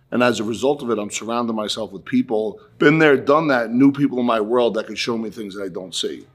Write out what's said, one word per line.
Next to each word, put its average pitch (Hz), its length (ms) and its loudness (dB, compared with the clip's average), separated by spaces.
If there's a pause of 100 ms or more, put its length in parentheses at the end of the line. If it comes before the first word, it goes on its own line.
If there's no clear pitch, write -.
(100)
And 120 140 2
as 113 160 2
a 110 40 -6
result 120 380 -2
of 117 80 -6
it, 110 80 0
I'm 101 140 -6
surrounding 117 420 -4
myself 107 380 -6
with 92 120 -16
people, 110 560 -2 (180)
been 160 200 6
there, 151 180 6
done 143 320 2
that, 120 220 0
new 135 220 6
people 131 260 -2
in 123 80 0
my 117 140 2
world 113 340 2
that 107 140 -6
can 107 80 -12
show 117 200 -4
me 113 140 -6
things 98 240 -12
that 101 80 -12
I 98 60 -8
don't 90 260 -12
see. 71 400 -8